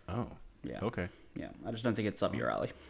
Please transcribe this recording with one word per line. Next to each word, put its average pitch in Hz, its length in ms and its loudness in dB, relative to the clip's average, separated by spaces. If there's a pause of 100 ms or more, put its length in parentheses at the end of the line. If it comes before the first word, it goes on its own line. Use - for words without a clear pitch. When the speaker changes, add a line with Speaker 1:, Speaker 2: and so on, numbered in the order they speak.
Speaker 1:
Oh. 113 220 0 (340)
Speaker 2:
Yeah. 62 180 -4
Speaker 1:
Okay. 95 260 2 (280)
Speaker 2:
Yeah. - 140 -4 (140)
I 98 60 -2
just 113 140 -4
don't 117 100 6
think 104 140 4
it's - 160 2
up 92 100 4
Speaker 1:
Oh. - 40 0
Speaker 2:
your 60 120 4
alley. 52 220 2 (180)